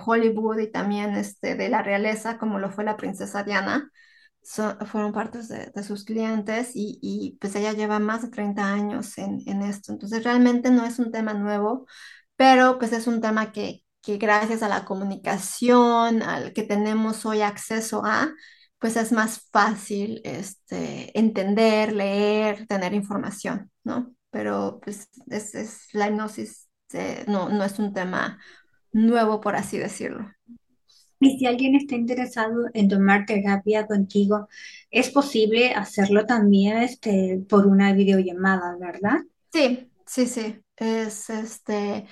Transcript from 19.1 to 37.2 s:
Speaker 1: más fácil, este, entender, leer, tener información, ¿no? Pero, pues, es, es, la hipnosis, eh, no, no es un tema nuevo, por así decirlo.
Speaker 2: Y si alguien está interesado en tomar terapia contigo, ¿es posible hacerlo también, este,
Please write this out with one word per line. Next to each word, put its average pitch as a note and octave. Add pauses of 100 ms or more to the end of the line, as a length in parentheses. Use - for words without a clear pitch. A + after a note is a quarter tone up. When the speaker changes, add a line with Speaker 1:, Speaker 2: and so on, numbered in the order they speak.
Speaker 1:
más A3
fácil, G#3
este, E3
entender, G#3+
leer, G#3
tener F#3+
información, - (140)
¿no? B3 (160)
Pero, G3+
pues, G3+ (200)
es, -
es, -
la G#3
hipnosis, G#3+ (240)
eh, F#3
no, F#3+
no G#3
es G3
un G3+
tema F#3 (540)
nuevo, A3
por G3+
así G3+
decirlo. - (880)
Speaker 2:
Y C4
si C4
alguien C4
está C#4
interesado A#3
en G#3
tomar G3
terapia G#3
contigo, G3+ (420)
¿es B3+
posible A#3+
hacerlo G3+
también, G#3
este, F#3+